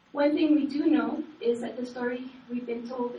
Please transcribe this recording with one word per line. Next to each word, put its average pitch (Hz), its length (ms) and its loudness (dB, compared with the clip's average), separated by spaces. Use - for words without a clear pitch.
One 294 200 4
thing 302 220 4
we 277 100 4
do 311 220 -2
know 233 360 2
is 233 220 0
that 233 160 -8
the 247 80 -6
story 247 460 -4
we've 240 160 -6
been 233 240 -6
told 247 300 -4